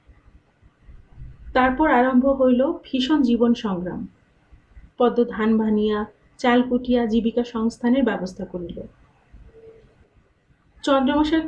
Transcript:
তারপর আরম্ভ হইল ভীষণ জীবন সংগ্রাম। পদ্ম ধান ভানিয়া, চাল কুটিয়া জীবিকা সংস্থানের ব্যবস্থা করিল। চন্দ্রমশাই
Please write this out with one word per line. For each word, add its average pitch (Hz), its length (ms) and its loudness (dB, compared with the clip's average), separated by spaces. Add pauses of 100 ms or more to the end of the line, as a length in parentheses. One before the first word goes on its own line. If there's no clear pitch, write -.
(1500)
তারপর 262 380 2
আরম্ভ 254 500 2
হইল 254 320 2 (100)
ভীষণ 285 380 0
জীবন 233 320 2
সংগ্রাম। 180 540 -6 (880)
পদ্ম 240 260 2
ধান 220 340 0
ভানিয়া, 214 480 0 (320)
চাল 247 260 2
কুটিয়া 247 420 0
জীবিকা 226 380 0
সংস্থানের 240 600 -2
ব্যবস্থা 190 420 -4
করিল। 175 360 -12 (2000)
চন্দ্রমশাই 294 640 2